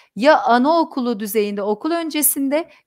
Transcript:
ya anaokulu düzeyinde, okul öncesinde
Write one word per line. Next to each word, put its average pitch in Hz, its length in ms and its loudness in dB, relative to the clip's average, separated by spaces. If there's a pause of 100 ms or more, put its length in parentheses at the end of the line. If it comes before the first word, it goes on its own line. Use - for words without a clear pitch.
(160)
ya 269 260 4
anaokulu 247 800 0
düzeyinde, 208 420 -2
okul 214 280 -4
öncesinde 302 800 -2 (180)